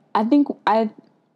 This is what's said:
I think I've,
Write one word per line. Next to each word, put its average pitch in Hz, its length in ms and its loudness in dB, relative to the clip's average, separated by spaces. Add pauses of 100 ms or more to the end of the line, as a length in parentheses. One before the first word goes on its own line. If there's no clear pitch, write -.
(140)
I 214 120 0
think 285 220 2 (200)
I've, 214 220 0 (460)